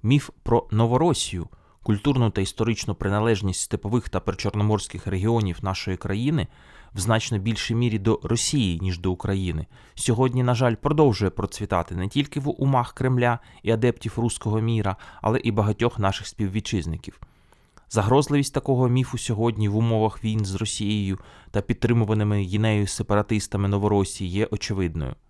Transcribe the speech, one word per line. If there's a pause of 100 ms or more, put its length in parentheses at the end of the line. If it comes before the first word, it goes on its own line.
Міф (140)
про
Новоросію, (360)
культурну
та
історичну
приналежність
степових
та
причорноморських
регіонів
нашої
країни (460)
в
значно
більшій
мірі
до
Росії,
ніж
до
України, (280)
сьогодні,
на
жаль,
продовжує
процвітати
не
тільки
в (120)
умах
Кремля (240)
і
адептів
руського
міра, (260)
але
і
багатьох
наших
співвітчизників. (680)
Загрозливість
такого
міфу
сьогодні
в
умовах
війн
з
Росією (320)
та
підтримуваними
Єнею
сепаратистами
Новоросії
є
очевидною. (140)